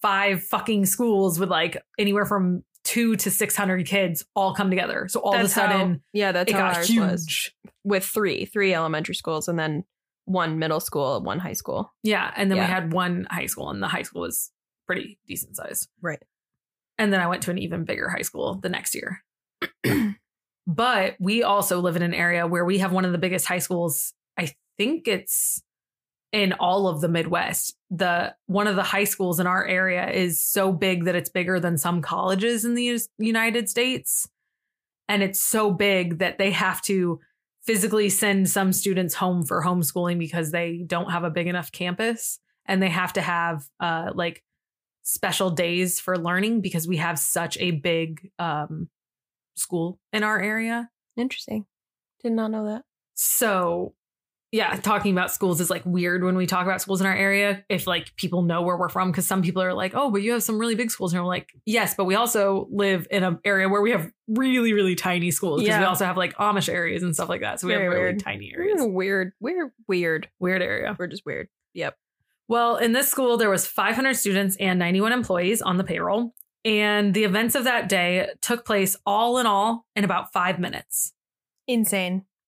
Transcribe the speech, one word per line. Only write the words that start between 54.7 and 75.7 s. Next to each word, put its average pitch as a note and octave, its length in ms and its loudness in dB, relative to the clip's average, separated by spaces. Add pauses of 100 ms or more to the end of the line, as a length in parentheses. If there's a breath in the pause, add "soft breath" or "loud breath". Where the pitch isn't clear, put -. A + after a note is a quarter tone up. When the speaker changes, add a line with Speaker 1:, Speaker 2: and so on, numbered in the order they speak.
Speaker 1:
talking G3+ 340 2
about F3+ 200 0
schools F3 300 0
is, E3+ 80 0
like, F3 160 -2
weird F3 380 0
when F#3 120 2
we F#3 120 0
talk F3+ 180 0
about F#3 160 0
schools F#3+ 200 -2
in G3 60 4
our F#3 80 2
area, G3 540 2
if, F#3 160 -2
like, F3 300 -4
people F3 260 -2
know E3+ 220 2
where F3+ 140 0
we're F3 120 0
from, F#3 240 0
'cause F3+ 140 0
some F#3+ 160 2
people F#3 180 0
are F#3 140 0
like, F#3+ 180 -4
"Oh, C#4 160 0
but G3+ 140 0
you A3+ 80 0
have A#3 100 0
some A3 160 -2
really A3+ 160 0
big A3+ 160 0
schools." F3+ 240 -2
And F3+ 80 0
we're F3+ 60 -2
like, F3+ 260 -4 (140)
"Yes, A3 260 0
but G3 120 0
we F#3 100 2
also G#3 560 2
live G3 400 2
in G3 120 2
an F3 220 0
area F#3+ 240 2
where G3+ 120 4
we A3+ 100 4
have E3 200 -2 (160)
really, A#3+ 460 4
really F#3+ 220 4
tiny F3 340 0
schools, E3 320 0
'cause G#3 60 2
we G#3+ 60 4 (100)
Speaker 2:
Yeah. - 20 4
Speaker 1:
also F#3 200 2
have, F3+ 120 -2
like, F3+ 200 0
Amish G3+ 300 2
areas E3+ 360 -2
and F3 100 0
stuff F3 160 -2
like F3+ 120 -4
that. - 180 -4
So F3+ 80 -4
we F3+ 60 2
Speaker 2:
Very F#3+ 120 2
Speaker 1:
have F3+ 80 0
really F3+ 120 2
Speaker 2:
weird. F#3 160 -2
Speaker 1:
tiny G3+ 360 -10
Speaker 2:
We're F4 60 -4
Speaker 1:
areas." G4 240 2
Speaker 2:
weird. F#3+ 520 -2
We're D#4 340 -4 (140)
weird. E3+ 420 0 (100)
Speaker 1:
Weird F#3 240 0
area. G#3 340 -2
Speaker 2:
We're F3+ 100 -6
just - 200 -12
weird. - 200 -8 (280)
Yep. D#3 200 -6 (520)
Speaker 1:
Well, A#3 300 2
in A#3 160 2
this C4+ 160 2
school, B3 280 2
there G#3+ 140 4
was F#3 160 0
five G#3+ 280 0
hundred C4 200 0
students G3 440 0
and F#3 200 2
ninety-one F#3+ 340 2
employees A3 480 0
on F3+ 160 0